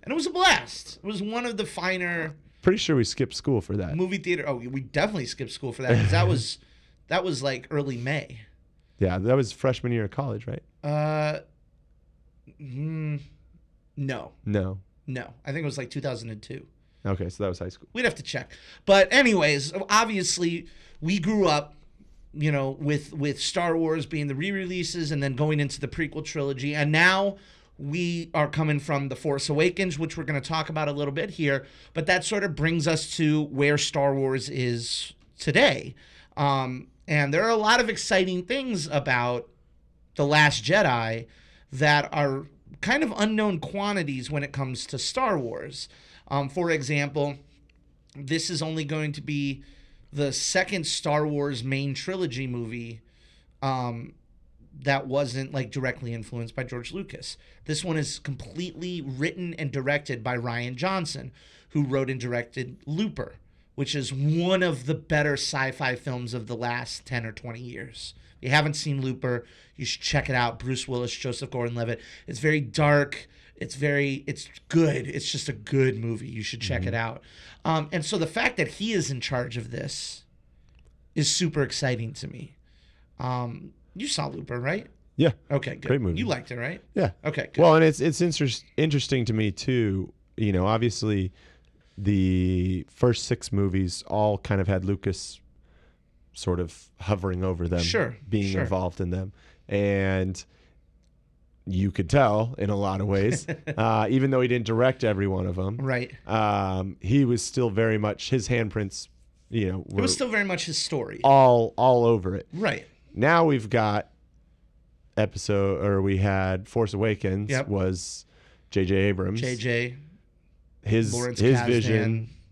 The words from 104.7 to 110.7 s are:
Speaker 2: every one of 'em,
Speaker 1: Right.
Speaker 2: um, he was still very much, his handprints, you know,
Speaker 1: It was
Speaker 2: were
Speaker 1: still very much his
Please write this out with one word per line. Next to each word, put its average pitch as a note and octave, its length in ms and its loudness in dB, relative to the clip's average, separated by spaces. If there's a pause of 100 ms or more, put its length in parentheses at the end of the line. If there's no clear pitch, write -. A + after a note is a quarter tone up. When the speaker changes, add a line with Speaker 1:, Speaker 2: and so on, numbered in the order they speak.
Speaker 2:
every G2+ 240 2
one F#2 180 0
of F#2 140 -2
'em, G2 180 -4
Speaker 1:
Right. C3 340 -4 (160)
Speaker 2:
um, G2 720 0
he C3+ 240 4
was A#2+ 200 2
still B2 260 0
very A2 300 2
much, G#2 320 -2
his A#2+ 180 0
handprints, A2 580 -2 (420)
you G#2 220 0
know, F#2 160 -4
Speaker 1:
It - 60 -10
was G2+ 80 2
Speaker 2:
were C4 60 2
Speaker 1:
still C#4 220 0
very G#3+ 140 0
much F#3 220 -2
his E3 120 -6